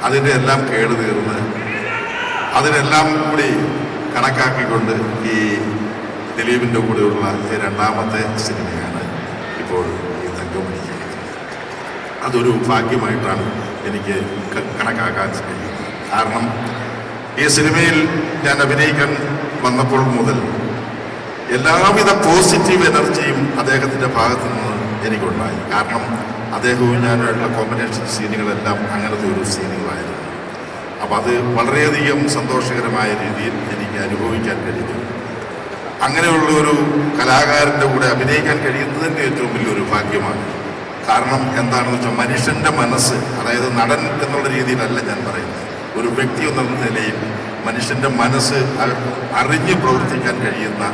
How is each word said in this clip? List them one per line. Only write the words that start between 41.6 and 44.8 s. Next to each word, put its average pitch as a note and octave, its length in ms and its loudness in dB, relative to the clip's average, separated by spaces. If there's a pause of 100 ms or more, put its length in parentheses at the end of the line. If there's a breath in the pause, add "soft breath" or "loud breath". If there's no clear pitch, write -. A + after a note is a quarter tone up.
എന്താണെന്ന് B2 360 2
വെച്ചാൽ A#2+ 260 0
മനുഷ്യൻ്റെ D3 480 2 (100)
മനസ്സ്, B2+ 360 2 (240)
അതായത് B2 280 0 (100)
നടൻ A#2+ 220 4 (240)
എന്നുള്ള C#3 220 0 (100)
രീതിയിലല്ല B2 420 0 (120)